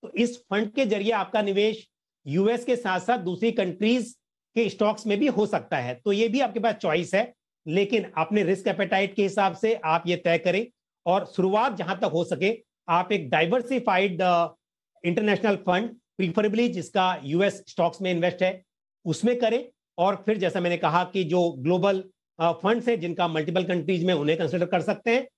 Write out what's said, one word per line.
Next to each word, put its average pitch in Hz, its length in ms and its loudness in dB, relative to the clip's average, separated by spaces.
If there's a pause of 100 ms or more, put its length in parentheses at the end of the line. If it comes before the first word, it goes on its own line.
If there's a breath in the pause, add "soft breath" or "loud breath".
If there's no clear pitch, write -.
तो 202 100 -16
इस 240 260 0
फंड 208 340 -4
के 269 140 0
जरिए 208 260 0
आपका 214 300 0
निवेश 208 460 0 (400)
यूएस 208 380 2
के 254 100 2
साथ 233 240 -2
साथ 240 180 0
दूसरी 185 340 -2
कंट्रीज 214 680 0 (380)
के 226 140 2
स्टॉक्स 208 380 -2
में 208 100 2
भी 294 100 2
हो 214 180 2
सकता 156 320 -4
है। 123 180 -4 (100)
तो 202 60 0
ये 214 160 2
भी 226 120 0
आपके 226 200 -2
पास 214 160 0
चॉइस 185 380 -2
है, 226 200 0 (340)
लेकिन 196 500 0
अपने 196 260 2
रिस्क 185 240 0
एपेटाइट 196 460 0
के 208 100 0
हिसाब 196 320 0
से 226 200 0
आप 170 320 0
ये 175 80 0
तय 170 220 2
करें। 185 300 0 (380)
और 185 200 2
शुरुआत 208 520 0
जहां 180 180 -4
तक 190 80 -4
हो 170 200 0
सके 185 400 -2 (260)
आप 180 220 0
एक 170 180 -4
डाइवर्सिफाइड, 190 920 0
अ, 175 260 2 (580)
इंटरनेशनल 202 500 2
फंड, 190 340 -2
प्रेफरेबली 214 800 -2
जिसका 185 540 -2
यूएस 180 440 0
स्टॉक्स 170 340 -2
में 185 100 -2
इन्वेस्ट 175 320 0
है, 185 200 -2 (420)
उसमें 220 340 0
करें। 240 300 0 (280)
और 190 180 2
फिर 214 220 -2
जैसा 185 220 0
मैंने 175 180 0
कहा 170 260 2
कि 185 200 -2
जो 170 280 2
ग्लोबल, 180 520 0 (360)
अ, 165 120 2
फंड्स 220 360 0
हैं 233 120 0
जिनका 175 280 -2
मल्टीपल 165 360 0
कंट्रीज 175 400 0
में, 185 100 2
उन्हें 151 240 2
कंसीडर 175 280 -2
कर 180 160 0
सकते 208 300 -2
हैं। 254 160 0 (100)